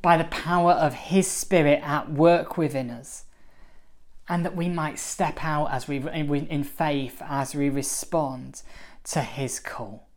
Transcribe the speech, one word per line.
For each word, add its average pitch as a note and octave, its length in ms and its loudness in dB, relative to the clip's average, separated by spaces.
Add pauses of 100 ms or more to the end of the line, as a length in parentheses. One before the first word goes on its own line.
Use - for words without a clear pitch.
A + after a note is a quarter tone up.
by E3+ 160 8
the D#3+ 80 2
power F3 460 2
of D#3 220 4
his F#3 340 2
Spirit D3 560 4
at D3 280 -2
work D#3+ 460 4
within C3+ 320 -2
us, A#2+ 360 -14 (1000)
and F3 160 0
that D#3 120 -4
we E3+ 140 -2
might D#3 280 -4
step - 460 -4
out D3+ 280 2
as C3 160 -4
we, C#3+ 100 -2
in, D3 360 -2 (140)
in D3 160 -2
faith C#3+ 600 -2
as C#3 300 -4
we C#3+ 160 2
respond C3+ 920 -4 (400)
to - 180 -2
his C3 380 -6
call. - 580 -12